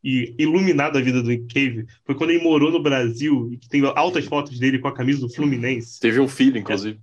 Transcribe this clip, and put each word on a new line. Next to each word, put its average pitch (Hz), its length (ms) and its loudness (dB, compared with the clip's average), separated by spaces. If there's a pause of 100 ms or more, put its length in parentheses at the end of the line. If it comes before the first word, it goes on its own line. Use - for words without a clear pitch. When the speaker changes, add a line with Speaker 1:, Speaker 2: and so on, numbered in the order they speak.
Speaker 1:
e 123 380 -4
iluminado 156 540 2
da 139 80 2
vida 127 200 0
do 117 60 -2
Nick 120 260 -4
Cave 120 320 -2 (200)
foi 139 100 -4
quando 165 140 -2
ele 170 140 2
morou 156 280 4
no 165 100 0
Brasil 127 720 0
e 120 60 -12
que - 100 -20
tem 143 140 2 (120)
altas 165 300 0
fotos 143 340 -4
dele 131 220 0
com 131 80 -6
a 135 80 -4
camisa 135 240 0
do 123 100 -6
Fluminense. 123 680 -4
Speaker 2:
Teve 117 220 4
um 135 80 2
filho, 135 280 4
inclusive. 107 460 -4